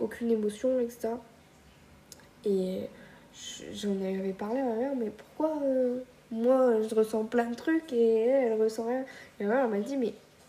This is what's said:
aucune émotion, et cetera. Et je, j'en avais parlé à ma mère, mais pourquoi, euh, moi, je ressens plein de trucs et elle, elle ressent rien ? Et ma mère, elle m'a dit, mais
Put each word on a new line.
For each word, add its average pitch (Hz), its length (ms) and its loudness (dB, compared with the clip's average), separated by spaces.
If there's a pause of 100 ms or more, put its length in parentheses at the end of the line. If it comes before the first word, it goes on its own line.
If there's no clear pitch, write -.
aucune 233 300 -2
émotion, 220 480 0
et 240 100 0
cetera. 233 300 -6 (1300)
Et 190 380 0 (520)
je, - 300 -16 (100)
j'en 202 260 -2
avais 190 320 -2
parlé 208 280 -4
à 269 40 0
ma 233 120 0
mère, 262 200 -2
mais 220 140 -2
pourquoi, 311 540 -4
euh, 254 340 2 (320)
moi, 240 580 4
je 220 60 -4
ressens 220 300 2
plein 233 220 0
de 240 100 -6
trucs 320 360 0
et 226 280 4
elle, 247 320 4
elle 220 100 2
ressent 226 240 0
rien ? 262 180 -2 (360)
Et 202 40 -4
ma 208 100 2
mère, 269 100 4
elle 226 60 0
m'a 208 140 0
dit, 269 120 -4
mais 220 180 -2 (340)